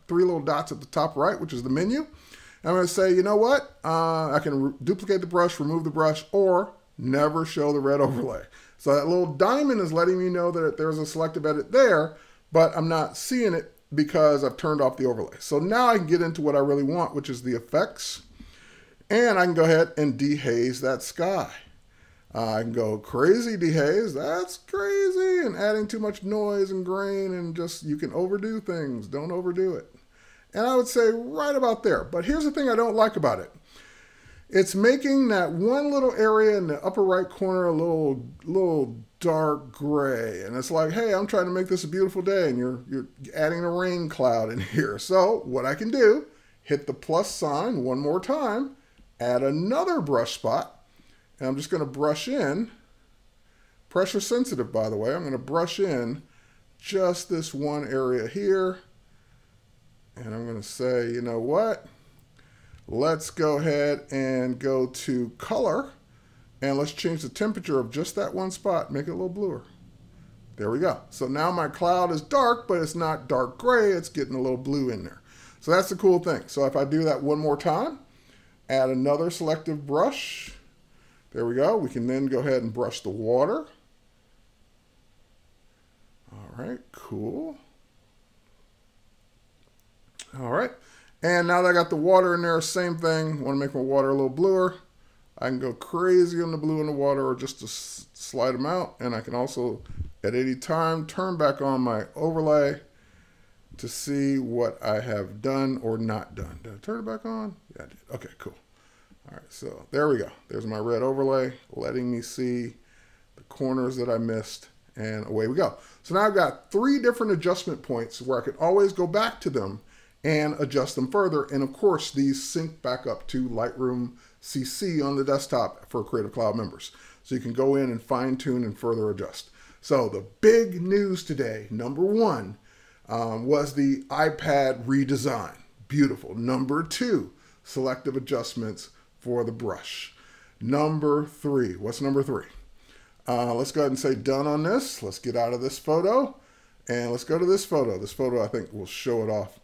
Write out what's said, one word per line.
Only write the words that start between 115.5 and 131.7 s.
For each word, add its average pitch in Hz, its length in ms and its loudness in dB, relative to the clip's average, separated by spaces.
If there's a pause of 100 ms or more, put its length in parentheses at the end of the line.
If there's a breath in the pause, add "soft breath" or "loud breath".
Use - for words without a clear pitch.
go. 170 220 0 (240 loud breath)
So - 120 -10
now 190 60 4
I've 208 140 4
got 170 360 2
three 269 300 4
different 233 320 2
adjustment 175 500 -2
points 117 400 -6
where 123 180 0
I - 40 -8
can 135 160 -6
always 190 320 6
go 180 140 0
back 220 340 0
to 175 100 -2
them 104 300 -4 (440 soft breath)
and 151 340 0
adjust 139 380 -2
them 131 140 -2
further. 170 340 2
And 139 180 -2
of 135 100 -4
course, 180 380 2
these 139 320 0
sync 160 400 -8
back 127 240 -4
up - 220 -6
to 127 200 -2
Lightroom 120 680 -4 (240 soft breath)
C - 240 -6
C 165 380 -2
on 139 140 -2
the 139 80 0
desktop 135 640 -2
for 117 140 -4
Creative 104 300 -4
Cloud 110 240 0
members. - 340 -8 (320 loud breath)
So - 120 -8
you 127 60 -2
can 120 120 -8
go 135 240 2
in 135 140 0
and 113 120 -6
fine 131 340 -2
tune 123 280 -2
and 101 120 -6
further 113 340 -2
adjust. - 400 -10 (300 loud breath)
So 131 280 0
the 98 160 -6 (160)
big 214 420 6
news 190 400 0
today, 113 480 -6